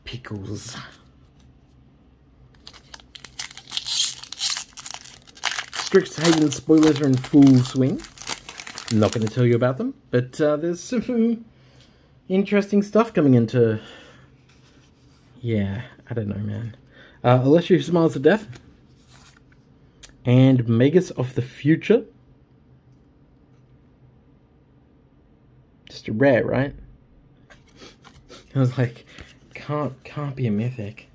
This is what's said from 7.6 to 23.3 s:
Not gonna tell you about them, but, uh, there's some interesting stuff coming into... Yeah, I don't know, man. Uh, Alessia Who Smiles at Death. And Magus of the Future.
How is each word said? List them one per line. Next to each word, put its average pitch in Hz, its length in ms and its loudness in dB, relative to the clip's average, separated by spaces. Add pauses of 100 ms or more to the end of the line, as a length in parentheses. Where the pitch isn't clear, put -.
Not 107 220 2
gonna 113 140 -2
tell 123 180 0
you 120 100 4
about 123 220 0
them, 254 160 -6 (180)
but, 127 300 -2
uh, 151 160 2
there's 170 240 -6
some 233 640 -2 (800)
interesting 202 560 0
stuff 220 300 0
coming 135 220 4
into... 113 440 2 (1600)
Yeah, 107 440 -4 (260)
I 120 40 -8
don't 110 140 -6
know, 104 100 -8
man. 104 380 -8 (480)
Uh, 123 160 4
Alessia 165 380 4
Who 143 40 2
Smiles 165 340 0
at 147 60 -6
Death. 170 260 2 (1800)
And 127 420 4
Magus 143 440 2
of - 240 -6
the 117 60 -4
Future. 160 640 0 (3750)